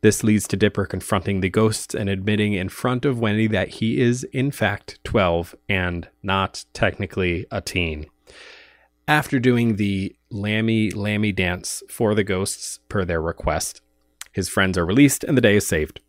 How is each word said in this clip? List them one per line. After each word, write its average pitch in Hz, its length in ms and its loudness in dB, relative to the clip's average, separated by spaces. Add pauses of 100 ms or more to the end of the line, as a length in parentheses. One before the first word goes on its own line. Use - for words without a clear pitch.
This 107 220 4
leads 107 240 2
to 98 100 -2
Dipper 101 300 0
confronting 95 540 -2
the 95 100 0
ghosts 110 420 0
and 98 160 -2
admitting 104 440 0
in 92 160 -2
front 127 360 -2
of 127 140 0
Wendy 110 260 2
that 101 220 0
he 127 340 -2
is, 123 220 2
in 135 260 -2
fact, - 540 -4
twelve 85 500 0 (160)
and 90 400 -2 (140)
not 95 500 -2
technically 92 800 -2
a 98 100 -6
teen. 78 460 -4 (1000)
After 151 320 0
doing 120 360 2
the 98 400 -2 (160)
Lammy 110 580 0
Lammy 104 420 0
dance 90 560 -2
for 107 280 0
the 104 80 2
ghosts 95 560 -4 (100)
per 98 160 -2
their 85 160 -2
request, - 600 -4 (500)
his 92 180 -4
friends 95 260 2
are 85 120 0
released 135 360 4
and 139 140 2
the 120 40 4
day 104 160 6
is 98 100 2
saved. 76 420 -2